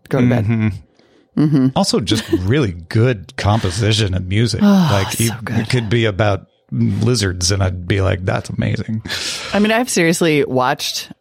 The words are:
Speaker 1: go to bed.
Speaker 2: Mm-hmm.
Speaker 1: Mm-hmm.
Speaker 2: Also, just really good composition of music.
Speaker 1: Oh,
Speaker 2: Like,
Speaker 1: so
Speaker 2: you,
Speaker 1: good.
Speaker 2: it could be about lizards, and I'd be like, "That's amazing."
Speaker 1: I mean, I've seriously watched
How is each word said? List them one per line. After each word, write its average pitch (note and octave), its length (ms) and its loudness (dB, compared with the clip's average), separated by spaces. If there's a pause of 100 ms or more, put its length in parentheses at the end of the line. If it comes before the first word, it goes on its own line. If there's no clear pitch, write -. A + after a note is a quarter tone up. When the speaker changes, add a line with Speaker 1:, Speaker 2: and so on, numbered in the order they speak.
Speaker 1:
go C#3 120 0
to B2 80 4
bed. A2+ 160 0
Speaker 2:
Mm-hmm. A2 220 2 (760)
Speaker 1:
Mm-hmm. C#3+ 340 4
Speaker 2:
Also, G3 240 0
just A#2+ 320 -2
really G#2 400 0
good G#2 640 0
composition G#2 800 0
of F#2+ 120 -2
music. G#2 380 0
Speaker 1:
Oh, G3 280 6
Speaker 2:
Like, G2 220 0
Speaker 1:
so - 120 0
Speaker 2:
you, A2+ 60 0 (120)
Speaker 1:
good. G#2 160 -4
Speaker 2:
it G#2+ 100 -2
could A#2 200 0
be A2+ 160 2
about G2+ 420 0 (280)
lizards, G#2 760 0
and G2 120 0
I'd F2+ 240 -2
be G2 140 0
like, F#2 240 0
"That's A2 240 -4
amazing." A2 520 -4 (520)
Speaker 1:
I G3 60 2
mean, G#3+ 120 2
I've A#3+ 180 0
seriously E3 560 2
watched B2+ 760 -2